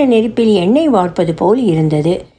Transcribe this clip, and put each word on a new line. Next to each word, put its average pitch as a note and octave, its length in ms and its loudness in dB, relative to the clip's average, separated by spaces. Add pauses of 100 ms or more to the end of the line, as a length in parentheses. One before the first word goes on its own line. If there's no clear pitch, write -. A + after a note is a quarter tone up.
நெருப்பில் A3+ 480 0
எண்ணெய் A#3 360 0
வார்ப்பது F3 440 0
போல் G3 300 0
இருந்தது. D#3+ 500 0 (260)